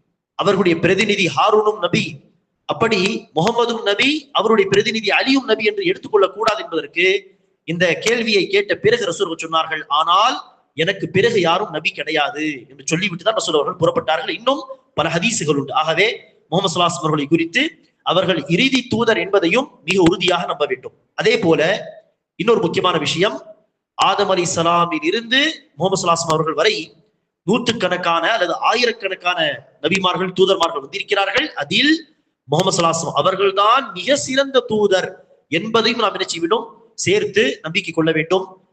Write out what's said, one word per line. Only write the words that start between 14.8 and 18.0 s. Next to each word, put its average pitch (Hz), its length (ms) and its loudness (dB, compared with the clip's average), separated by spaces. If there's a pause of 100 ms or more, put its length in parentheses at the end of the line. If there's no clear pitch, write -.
பல 156 140 0
ஹதீசுகள் 160 520 0
உண்டு. 127 120 -6
ஆகவே 160 340 2 (420)
முகமது 190 200 0
ஸல்லல்லாஹு 175 180 0
அலைஹி 170 80 -2
வஸல்லம் - 100 -6
அவர்களை 151 220 0
குறித்து 165 360 0 (400)